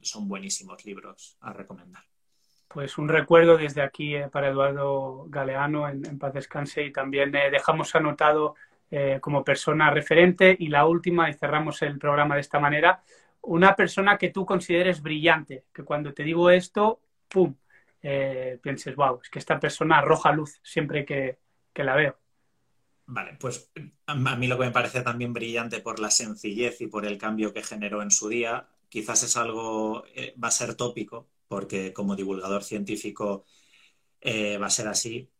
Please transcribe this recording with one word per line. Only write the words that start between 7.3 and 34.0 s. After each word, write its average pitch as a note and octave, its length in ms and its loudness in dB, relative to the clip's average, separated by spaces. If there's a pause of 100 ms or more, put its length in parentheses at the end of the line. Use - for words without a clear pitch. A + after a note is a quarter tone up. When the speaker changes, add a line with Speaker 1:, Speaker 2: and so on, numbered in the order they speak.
Speaker 2:
eh, C#3+ 160 2
dejamos D#3+ 440 0
anotado, D3+ 600 2 (340)
eh, C#3 300 0
como C#3+ 240 -2
persona D3+ 460 2
referente. F3+ 680 6
Y E3 100 -4
la D3 180 4
última, E3+ 440 2
y C#3+ 40 -10
cerramos D3+ 480 -2
el C#3+ 160 -4
programa D3 360 2
de C#3+ 60 0
esta D3 180 -4
manera, D3 440 2 (400)
una F#3+ 340 6
persona G3 420 2
que F3 120 -2
tú F#3+ 140 -4
consideres F3+ 580 0
brillante, D#3 680 0
que D3+ 120 -16
cuando D3 280 -4
te D3 120 -10
digo E3+ 260 4
esto, G#3 500 2 (280)
pum, E3+ 260 2 (480)
eh, C3+ 600 -4
pienses, C#3 340 -8
"Guau, C3 260 0
es - 80 -20
que - 80 -12
esta C#3 220 -2
persona D#3 380 2
arroja D3+ 340 4
luz D3+ 300 -4
siempre D3 420 -4
que, C3+ 340 -6 (340)
que C#3+ 120 -4
la C3+ 100 0
veo". C#3+ 220 2 (880)
Speaker 1:
Vale, A#2+ 320 -12
pues - 320 -10 (360)
a, D3+ 60 -8
a B2+ 240 -2
mí B2 120 -2
lo B2 100 0
que B2+ 60 0
me A#2+ 80 -4
parece A#2+ 300 -2
también A#2+ 300 -4
brillante A#2 480 -6
por A2 200 -10
la G#2+ 100 -4
sencillez A2 720 -4
y A2+ 80 -8
por G#2 180 -6
el G#2 120 -6
cambio G#2+ 340 -4
que G#2+ 100 -10
generó G#2 400 -8
en G2+ 80 -8
su G#2 180 0
día, A#2 380 -4 (220)
quizás A2 340 -4
es A#2 140 2
algo, A2+ 680 -2 (100)
eh, B2+ 280 -12
va A#2 60 -2
a - 20 -2
ser A#2 240 -2
tópico, A#2 540 -8 (180)
porque F#2+ 460 -6
como G2 240 -4
divulgador G2 480 -6
científico, G#2 800 -8 (760)